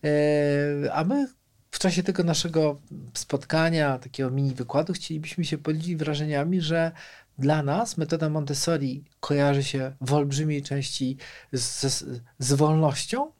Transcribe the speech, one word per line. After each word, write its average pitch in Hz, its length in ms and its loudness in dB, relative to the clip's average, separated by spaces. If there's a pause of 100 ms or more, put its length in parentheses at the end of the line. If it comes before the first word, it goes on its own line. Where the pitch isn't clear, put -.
E, 147 880 2
a 156 120 0
my 262 240 2 (420)
w - 80 -10
czasie 180 240 2
tego 185 220 0
naszego 156 560 2 (340)
spotkania, 151 840 0
takiego 131 320 -4
mini 135 240 0
wykładu, 139 380 0
chcielibyśmy 156 520 -6
się 156 140 -4
podzielić 160 380 -2
wrażeniami, 151 640 0
że 165 320 0 (460)
dla 147 240 2
nas 170 340 0
metoda 160 320 0
Montessori 147 760 -2 (160)
kojarzy 143 440 2
się 135 360 -4
w 131 140 0
olbrzymiej 147 480 0
części 135 540 -4 (360)
z, 123 100 -2
z, - 420 -2 (340)
z 135 140 2
wolnością 156 880 2